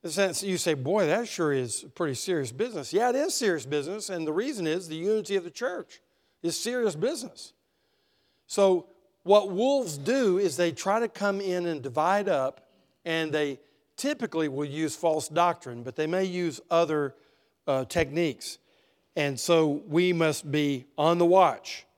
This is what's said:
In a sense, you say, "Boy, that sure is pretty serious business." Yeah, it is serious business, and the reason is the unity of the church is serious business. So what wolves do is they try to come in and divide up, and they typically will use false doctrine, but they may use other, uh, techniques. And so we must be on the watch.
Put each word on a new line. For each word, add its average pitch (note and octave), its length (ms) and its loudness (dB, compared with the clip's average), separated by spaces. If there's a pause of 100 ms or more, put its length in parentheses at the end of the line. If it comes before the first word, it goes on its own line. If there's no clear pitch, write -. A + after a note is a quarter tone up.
In F3 60 -8
a - 20 -8
sense, F3+ 320 0
you F#3+ 140 -2
say, E3 160 0
"Boy, D#3 340 2
that D#3+ 220 2
sure D#3 240 0
is B2+ 320 -2 (100)
pretty D3+ 200 -2
serious C#3+ 360 -4
business." F3+ 400 -6
Yeah, A3+ 180 2
it B3 60 0
is D#4 180 0
serious E3+ 320 0
business, D3+ 440 -4
and E3+ 180 -4
the D3+ 60 -2
reason G#3+ 340 -2
is E3+ 220 -4
the D#3 80 -8
unity G3+ 400 -2
of F3 80 -2
the F3 40 -10
church - 520 -8 (420)
is E3 160 -2
serious A#3 360 0
business. A#3+ 580 -6 (960)
So F#3+ 400 4 (360)
what G3+ 260 6
wolves A3 480 0
do F#3+ 420 2
is F3 180 0
they E3+ 160 0
try G3 260 0
to A#3 80 -2
come G3+ 320 -2
in F3+ 260 -4
and D#3+ 160 -4
divide D#3+ 460 0
up, C#3 420 -2 (360)
and D#3+ 260 -2
they D3 300 -2 (340)
typically G#3+ 540 -2
will C#3 160 -4
use D3 280 -4
false D#3 360 -2
doctrine, D3+ 540 0
but B2 120 -10
they D#3 120 -2
may F#3 180 0
use F3 440 -4
other, D3+ 460 2 (520)
uh, C3+ 180 0
techniques. D#3 720 -2 (600)
And C#3+ 220 0
so D#3+ 280 4 (200)
we F3 260 2
must D#3 360 0
be C#3+ 380 0 (100)
on E3 200 4
the F3 80 4
watch. E3+ 600 4 (120)